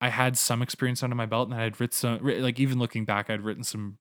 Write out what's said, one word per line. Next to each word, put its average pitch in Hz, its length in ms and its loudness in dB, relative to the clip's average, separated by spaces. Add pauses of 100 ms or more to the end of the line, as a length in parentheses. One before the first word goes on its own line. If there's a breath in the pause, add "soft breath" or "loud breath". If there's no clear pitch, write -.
I 123 80 2
had 127 300 2
some 120 240 2
experience 123 400 0
under 123 120 0
my 117 120 -2
belt, 113 240 0
and 127 100 -4
I - 40 0
had 107 140 -2
writ-, 120 140 0
some, 117 300 0
writ-, 123 180 2
like, 127 180 0
even 131 200 2
looking 117 260 0
back, 104 240 0
I'd 104 140 -2
written 107 220 -4
some 104 360 -6